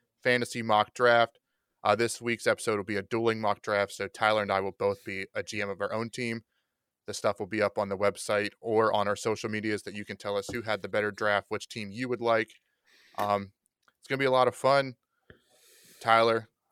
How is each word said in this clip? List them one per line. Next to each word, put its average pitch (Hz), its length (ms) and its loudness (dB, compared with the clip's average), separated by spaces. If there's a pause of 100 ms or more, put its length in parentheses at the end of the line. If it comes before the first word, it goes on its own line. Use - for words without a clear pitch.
(220)
fantasy 123 400 0
mock 107 320 2
draft. 117 460 4 (460)
Uh, 107 100 4
this 113 260 -2
week's 117 240 -4
episode 113 300 0
will 101 80 -4
be 101 140 -4
a 98 40 -4
dueling 113 380 0
mock 104 220 -2
draft, 101 320 0
so 98 160 -8
Tyler 107 320 2
and 101 100 -2
I 98 80 2
will 98 140 -4
both 98 320 -2
be 95 280 -8
a 107 80 -6
G 104 200 -8
M 101 80 -6
of 98 100 -8
our 101 140 -4
own 113 160 -4
team. 117 340 -8 (640)
The 107 60 -10
stuff - 260 -2
will 104 80 -6
be 104 140 -2
up 101 160 0
on 104 100 0
the 98 100 -4
website 104 600 0
or 110 320 2
on 104 160 0
our 101 80 0
social 110 340 -4
medias 107 340 -4
that 101 120 -12
you 104 80 -10
can 98 140 -12
tell 101 180 -6
us 101 160 -4
who 120 120 -6
had 104 180 -4
the 98 80 -10
better 104 220 0
draft, 104 360 0
which - 220 -8
team 104 240 -10
you 123 160 -8
would 117 120 -4
like. 113 300 0 (680)
Um, 101 360 -2 (460)
it's - 100 -20
gonna 135 100 -2
be 139 60 2
a 131 60 4
lot 127 180 4
of 120 60 -10
fun. 135 400 2 (1080)
Tyler, 113 480 4 (220)